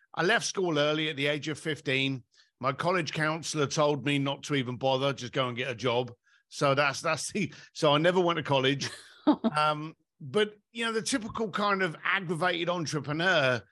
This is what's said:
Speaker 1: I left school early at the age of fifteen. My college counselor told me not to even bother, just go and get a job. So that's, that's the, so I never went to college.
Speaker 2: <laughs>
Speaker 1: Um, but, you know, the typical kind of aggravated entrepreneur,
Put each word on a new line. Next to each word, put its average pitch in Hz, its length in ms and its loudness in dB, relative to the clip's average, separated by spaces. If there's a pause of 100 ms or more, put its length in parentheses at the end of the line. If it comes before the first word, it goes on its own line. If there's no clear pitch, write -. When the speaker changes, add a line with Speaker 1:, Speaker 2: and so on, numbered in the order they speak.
(120)
Speaker 1:
I 160 120 -2
left 208 200 2
school 175 320 -2
early 151 320 2
at 151 80 -6
the 139 120 0
age 147 180 -2
of 151 100 -4
fifteen. 135 680 -2 (340)
My 131 140 0
college 170 400 0
counselor 156 540 -2
told 147 380 0
me 143 140 2
not 139 260 -2
to 147 120 -2
even 123 200 -2
bother, 135 360 0
just 120 200 -12
go 131 140 0
and 120 100 -6
get 131 140 -6
a 120 60 -6
job. 120 360 0 (360)
So 139 260 2
that's, 139 260 2
that's 160 300 -4
the, 185 240 -2 (200)
so 147 180 4
I 147 60 6
never 175 200 4
went 170 200 2
to 147 40 -2
college. 135 520 2
Speaker 2:
<laughs> - 60 -18 (560)
Speaker 1:
Um, 151 380 0 (260)
but, 208 340 -2 (180)
you 233 120 -6
know, 226 60 -2
the 220 100 -2
typical 220 480 -4
kind 202 320 0
of 175 240 0
aggravated 175 640 -2
entrepreneur, 151 1040 2